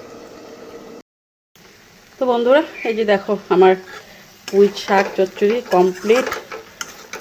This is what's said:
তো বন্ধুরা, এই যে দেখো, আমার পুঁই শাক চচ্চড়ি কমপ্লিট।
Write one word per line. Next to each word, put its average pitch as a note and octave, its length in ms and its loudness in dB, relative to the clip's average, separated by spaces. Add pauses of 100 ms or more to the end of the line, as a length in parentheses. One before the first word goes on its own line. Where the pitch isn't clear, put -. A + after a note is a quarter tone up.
(2250)
তো C4 80 -2
বন্ধুরা, B3 360 2 (220)
এই A#3 100 -2
যে A3 100 -2
দেখো, G3+ 340 0 (100)
আমার F#3 280 6 (760)
পুঁই G3+ 260 4
শাক G3 300 0 (100)
চচ্চড়ি G3+ 540 -2
কমপ্লিট। G#3 540 2 (960)